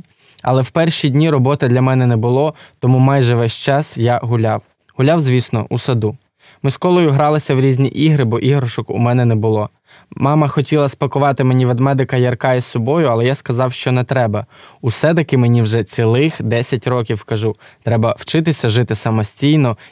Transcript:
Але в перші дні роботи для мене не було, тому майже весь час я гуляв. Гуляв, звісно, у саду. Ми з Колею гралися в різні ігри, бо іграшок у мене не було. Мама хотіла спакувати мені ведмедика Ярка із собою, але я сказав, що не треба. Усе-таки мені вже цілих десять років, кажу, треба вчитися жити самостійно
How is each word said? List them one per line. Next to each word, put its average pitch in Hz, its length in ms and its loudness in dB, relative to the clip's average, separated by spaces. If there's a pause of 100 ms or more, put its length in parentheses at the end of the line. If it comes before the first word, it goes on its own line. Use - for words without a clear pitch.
(420)
Але 131 200 0
в 127 80 -4
перші 165 380 0
дні 151 220 2
роботи 139 380 2
для 123 140 2
мене 131 240 2
не 120 100 2
було, 127 380 0 (240)
тому 127 200 2
майже 131 360 2
весь 117 180 0
час - 460 -2
я 120 240 0
гуляв. 110 400 -2 (340)
Гуляв, 156 240 2
звісно, 123 480 0
у 120 100 -4
саду. 117 380 -2 (460)
Ми 139 80 0
з - 60 -6
Колею 180 340 2
гралися 147 440 0
в 131 60 2
різні 135 280 2
ігри, 147 360 2
бо 113 140 0
іграшок 127 520 -2
у 107 80 -4
мене 120 260 2
не 117 100 2
було. 107 360 -2 (400)
Мама 147 380 0
хотіла 143 400 0
спакувати 139 560 -2
мені 127 220 2
ведмедика 131 500 0
Ярка 123 380 0
із 127 100 -2
собою, 139 420 -2
але 117 180 0
я 131 100 0
сказав, 127 380 -4
що - 200 -4
не 127 120 0
треба. 113 420 -2 (340)
Усе-таки 151 560 0
мені 120 260 4
вже 110 220 0
цілих 123 580 0
десять 117 440 -2
років, 120 380 -4
кажу, 110 320 -4 (260)
треба 113 360 0
вчитися 156 500 -2
жити 110 260 0
самостійно 120 800 0 (160)